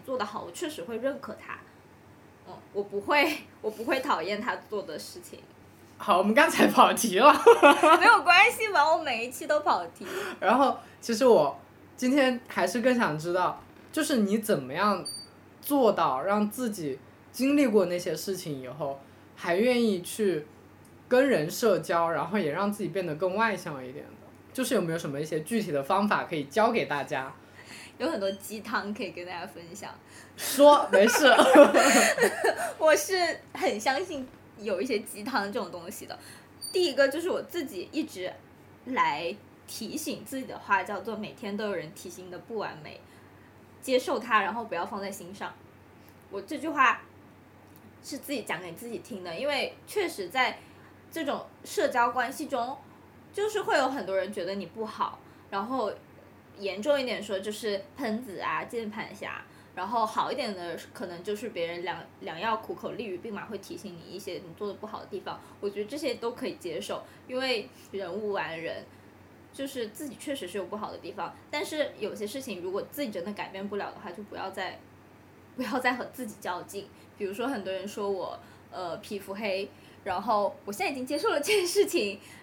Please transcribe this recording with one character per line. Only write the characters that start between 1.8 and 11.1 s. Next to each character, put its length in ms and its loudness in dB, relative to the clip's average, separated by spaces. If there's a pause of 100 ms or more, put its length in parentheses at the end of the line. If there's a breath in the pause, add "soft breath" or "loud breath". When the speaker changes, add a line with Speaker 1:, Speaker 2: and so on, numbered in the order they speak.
Speaker 1:
嗯， 60 -16 (200)
我 100 -4
不 180 -6
会， 440 2
<laughs> 140 -20
我 120 -6
不 140 -10
会 160 0
讨 200 0
厌 180 -4
他 160 -4 (140)
做 140 -6
的 160 -10
事 220 -14
情。 180 -18 (580)
Speaker 2:
好， 220 4
我 20 6
们 100 4
刚 160 8
才 200 4
跑 260 8
题 240 0
了。 160 10
Speaker 1:
<laughs> 680 10
没 60 6
有 160 10
关 300 8
系 180 -4
吧， 180 4
我 140 4
每 240 -4
一 60 -10
期 160 -8
都 140 2
跑 260 2
题。 180 -16 (340 loud breath)
Speaker 2:
然 160 4
后， 220 4 (240 loud breath)
其 100 -4